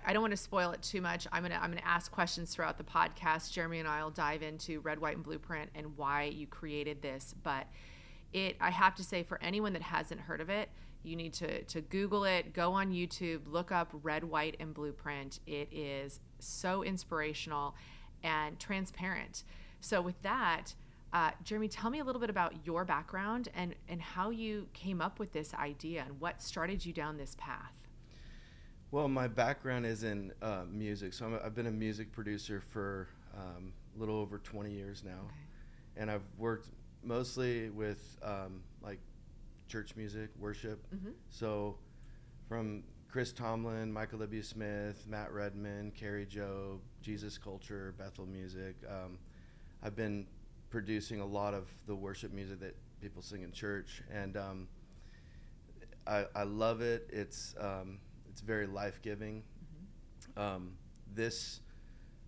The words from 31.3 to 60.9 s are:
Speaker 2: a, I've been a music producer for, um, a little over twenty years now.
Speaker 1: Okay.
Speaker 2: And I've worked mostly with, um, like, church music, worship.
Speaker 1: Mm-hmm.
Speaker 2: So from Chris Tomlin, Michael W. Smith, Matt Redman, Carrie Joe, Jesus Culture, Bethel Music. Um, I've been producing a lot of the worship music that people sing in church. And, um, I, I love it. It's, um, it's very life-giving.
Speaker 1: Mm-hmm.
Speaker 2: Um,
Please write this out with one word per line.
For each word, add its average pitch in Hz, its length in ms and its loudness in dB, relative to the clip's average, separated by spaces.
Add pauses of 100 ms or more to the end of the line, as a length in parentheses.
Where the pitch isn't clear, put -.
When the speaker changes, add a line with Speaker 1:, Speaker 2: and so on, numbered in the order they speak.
Speaker 2:
a, 113 100 0
I've 107 80 -2
been 117 140 0
a 113 40 2
music 107 400 0
producer 104 560 -2
for, 98 420 0 (280)
um, 92 360 -6 (220)
a 107 40 -8
little 107 160 2
over 104 240 0
twenty 104 320 -4
years 98 340 -4
now. 92 60 -4 (140)
Speaker 1:
Okay. 104 100 -8 (640)
Speaker 2:
And 107 120 2
I've 101 160 0 (140)
worked 113 300 2 (340)
mostly 120 680 2
with, 104 540 -2
um, 95 400 -2 (180)
like, 101 180 -6 (680)
church 110 280 -4
music, 107 440 -4
worship. 107 440 -2 (120)
Speaker 1:
Mm-hmm. 196 140 -4 (200)
Speaker 2:
So 104 480 2 (720)
from 110 340 0 (240)
Chris 127 240 2
Tomlin, 113 600 0
Michael 110 240 0
W. 107 240 -2
Smith, 104 680 -2
Matt 104 240 -2
Redman, 101 600 -2
Carrie 104 340 -2
Joe, 98 540 -4 (240)
Jesus 104 340 -2
Culture, 98 640 -6
Bethel 95 260 -8
Music. 92 500 -6 (140)
Um, 92 300 -6 (640)
I've 104 120 -2
been 104 300 2 (460)
producing 107 480 0
a 98 60 0
lot 101 280 4
of 95 140 -2 (180)
the 104 100 0
worship 98 380 -4
music 98 260 -4
that 95 160 -6 (240)
people 98 220 -8
sing 95 220 -6
in 87 80 -8
church. 101 500 -2 (100)
And, 98 240 -2
um, 98 320 -2 (1400)
I, 101 180 4 (100)
I 104 80 2
love 110 380 4
it. 117 320 2
It's, - 460 -4
um, 95 400 -2 (280)
it's - 140 -12
very 107 240 4
life-giving. 104 800 -2
Speaker 1:
Mm-hmm. - 960 -12
Speaker 2:
Um, 92 300 0 (420)